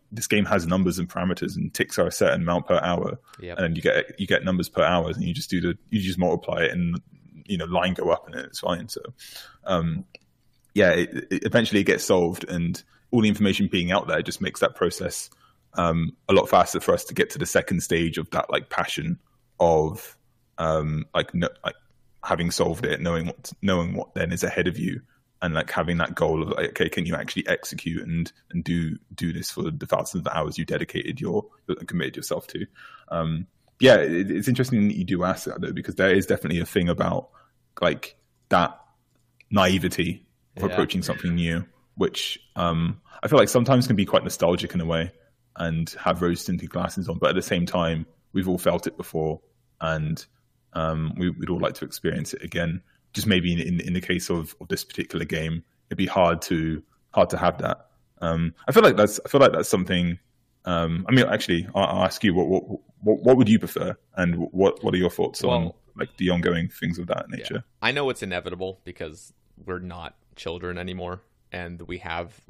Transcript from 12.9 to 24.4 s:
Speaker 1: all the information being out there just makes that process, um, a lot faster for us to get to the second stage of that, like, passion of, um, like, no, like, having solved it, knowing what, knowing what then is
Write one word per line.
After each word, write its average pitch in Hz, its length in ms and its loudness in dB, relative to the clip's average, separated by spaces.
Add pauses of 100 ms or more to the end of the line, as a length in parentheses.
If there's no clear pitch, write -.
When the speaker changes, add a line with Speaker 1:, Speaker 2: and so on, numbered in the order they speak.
Speaker 1:
all 120 100 4
the 107 60 6
information 101 400 2
being 87 240 0
out 98 160 0
there 80 140 0
just - 180 -6
makes - 180 -6
that 95 160 2
process, - 560 -4 (440)
um, 82 420 0 (120)
a 98 40 2
lot 95 160 6
faster 87 320 4
for - 120 2
us 87 120 0
to - 100 -12
get - 160 0
to - 80 -12
the 80 80 -4
second 87 340 0
stage 82 380 0
of 78 120 -6
that, - 200 -4
like, 73 200 -4
passion - 500 -4 (400)
of, 80 560 2 (420)
um, 78 560 -2
like, 82 180 -2
no, 85 160 0 (160)
like, - 120 -6 (480)
having 85 260 0
solved 85 340 -2
it, 85 160 -2
knowing 82 260 -2
what, - 260 -12 (100)
knowing 90 320 0
what - 200 -8
then 85 180 -2
is 87 100 -6